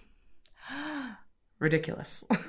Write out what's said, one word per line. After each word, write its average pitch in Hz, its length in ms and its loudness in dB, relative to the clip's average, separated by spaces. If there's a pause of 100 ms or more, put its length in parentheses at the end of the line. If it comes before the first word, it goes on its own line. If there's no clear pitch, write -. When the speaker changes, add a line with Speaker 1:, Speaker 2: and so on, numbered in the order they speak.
(680)
Speaker 1:
<gasps> 277 920 -8
Speaker 2:
Ridiculous. - 680 2
<laughs> 220 60 6 (140)